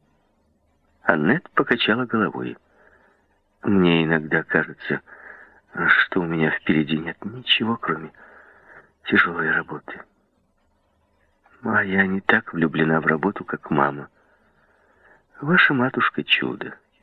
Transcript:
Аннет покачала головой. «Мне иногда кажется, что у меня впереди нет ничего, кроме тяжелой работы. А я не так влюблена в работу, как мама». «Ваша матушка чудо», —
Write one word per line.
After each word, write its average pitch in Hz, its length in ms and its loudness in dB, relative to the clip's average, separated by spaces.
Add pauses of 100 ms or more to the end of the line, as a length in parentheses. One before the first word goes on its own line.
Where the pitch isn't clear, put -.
(1040)
Аннет 87 480 2
покачала 123 560 0
головой. 65 500 -4 (1040)
«Мне 87 420 4
иногда 80 400 0
кажется, - 560 -2 (880)
что - 320 2
у 87 40 0
меня 80 280 0
впереди 78 440 0
нет 80 280 -8
ничего, 117 520 -2
кроме 80 360 -6 (920)
тяжелой 85 460 2
работы. - 500 -6 (1600)
А 110 180 0
я 98 240 0
не 95 140 -2
так - 320 0
влюблена 80 480 2
в 76 60 -4
работу, 80 380 -2
как - 260 -8
мама». 71 400 0 (1300)
«Ваша 156 340 2
матушка 120 480 0
чудо», — - 540 -4 (260)